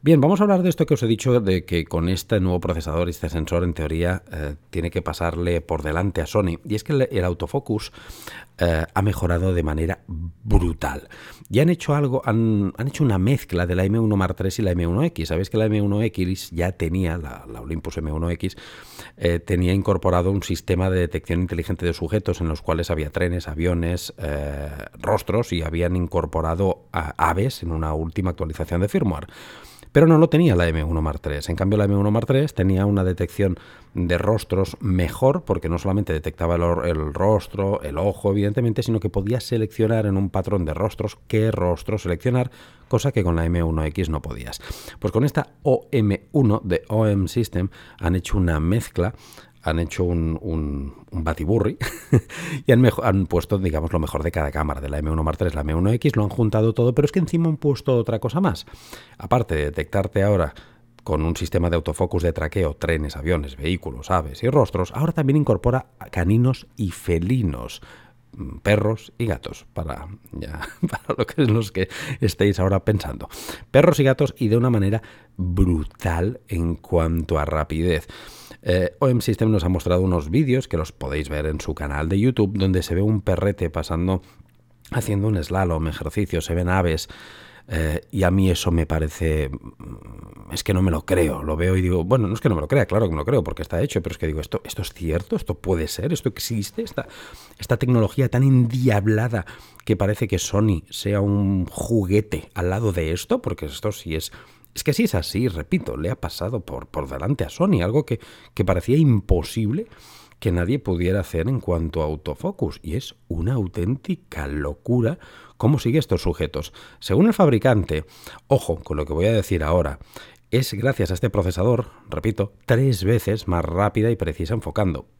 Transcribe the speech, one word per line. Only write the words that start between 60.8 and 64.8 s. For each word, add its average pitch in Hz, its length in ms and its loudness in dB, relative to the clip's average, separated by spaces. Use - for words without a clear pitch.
con 78 180 0
un 80 140 0
sistema 85 340 0
de 85 60 0
autofocus 82 460 -2
de 85 100 2
traqueo, 80 440 -2
trenes, 76 400 -2
aviones, 73 400 -2
vehículos, 71 540 -4
aves 78 320 -2
y 120 80 0
rostros, 117 440 2